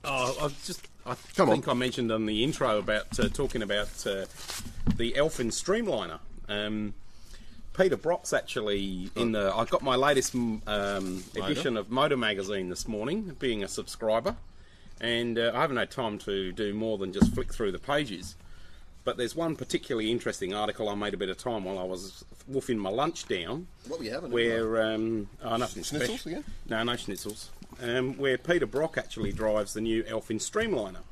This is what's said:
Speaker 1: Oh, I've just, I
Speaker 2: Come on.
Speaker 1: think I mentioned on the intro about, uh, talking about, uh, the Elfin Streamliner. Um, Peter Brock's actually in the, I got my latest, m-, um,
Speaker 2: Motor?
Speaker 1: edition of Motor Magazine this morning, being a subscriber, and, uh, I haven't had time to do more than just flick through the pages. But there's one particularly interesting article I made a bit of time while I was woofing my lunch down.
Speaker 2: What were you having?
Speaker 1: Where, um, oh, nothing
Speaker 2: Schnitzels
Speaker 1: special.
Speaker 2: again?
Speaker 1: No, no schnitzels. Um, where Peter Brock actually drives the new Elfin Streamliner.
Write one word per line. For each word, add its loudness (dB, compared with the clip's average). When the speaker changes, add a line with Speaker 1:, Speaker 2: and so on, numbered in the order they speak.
Speaker 1:
Oh, 2
I've -2
just, -8
I -4
Speaker 2:
Come 8
on. 10
Speaker 1:
think -2
I 4
mentioned 2
on 2
the 2
intro 4
about, 0
uh, 6
talking 0
about, 0
uh, -2
the 2
Elfin 2
Streamliner. 0
Um, -2
Peter 6
Brock's -2
actually 0
in 2
the, 4
I 2
got 2
my 4
latest, 6
m-, 0
um, 0
Speaker 2:
Motor? 0
Speaker 1:
edition 0
of -4
Motor 4
Magazine 0
this -4
morning, -2
being 0
a -4
subscriber, 0
and, 2
uh, 4
I 2
haven't 2
had 0
time -2
to -2
do -2
more 0
than -2
just 6
flick -2
through 0
the -6
pages. -2
But 0
there's -2
one 0
particularly 0
interesting 0
article 0
I 0
made 0
a -4
bit 0
of -4
time -2
while -2
I -2
was -6
woofing 0
my 0
lunch 0
down. -2
Speaker 2:
What -6
were -6
you -4
having? -6
Speaker 1:
Where, 4
um, 2
oh, 0
nothing -2
Speaker 2:
Schnitzels 0
Speaker 1:
special. -4
Speaker 2:
again? -4
Speaker 1:
No, 2
no 2
schnitzels. -6
Um, 0
where 4
Peter 2
Brock 0
actually -2
drives 2
the -2
new 2
Elfin -2
Streamliner. 0